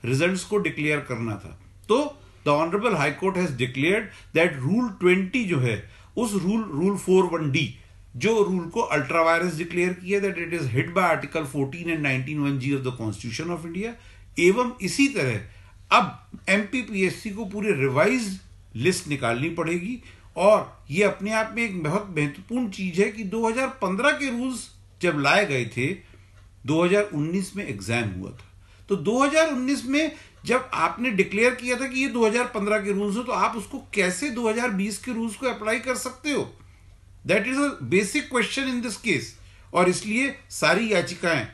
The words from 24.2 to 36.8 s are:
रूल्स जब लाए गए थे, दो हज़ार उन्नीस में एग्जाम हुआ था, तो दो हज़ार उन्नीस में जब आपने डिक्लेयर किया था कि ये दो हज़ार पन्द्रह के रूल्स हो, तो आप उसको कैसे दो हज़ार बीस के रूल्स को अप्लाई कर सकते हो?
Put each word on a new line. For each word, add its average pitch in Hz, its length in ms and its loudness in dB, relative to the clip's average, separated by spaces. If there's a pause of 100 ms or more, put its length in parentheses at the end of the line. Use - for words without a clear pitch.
रूल्स 240 400 -6 (320)
जब 170 180 2
लाए 165 260 4
गए 131 200 -2
थे, 123 200 -4 (800)
दो 156 180 2
हज़ार 202 200 4
उन्नीस 180 520 -4
में 202 120 -8
एग्जाम 107 420 -4
हुआ 92 220 -10
था, - 200 -20 (380)
तो 196 60 2
दो 220 280 2
हज़ार 311 280 4
उन्नीस 254 340 -2
में 302 300 0 (300)
जब 262 280 0
आपने 226 360 -2
डिक्लेयर 208 440 2
किया 247 240 -4
था 262 100 -4
कि 254 120 -4
ये 269 80 0
दो 226 200 2
हज़ार 240 180 2
पन्द्रह 208 320 0
के 202 140 -2
रूल्स 202 260 0
हो, 247 60 -4
तो 247 80 -6
आप 214 240 0
उसको 233 280 -10 (100)
कैसे 185 360 0
दो 233 200 -2
हज़ार 240 200 0
बीस 196 280 -2
के 254 160 -8
रूल्स 226 220 -4
को 262 120 -4
अप्लाई 220 320 -2
कर 254 160 -4
सकते 247 360 -6
हो? 208 220 -2 (760)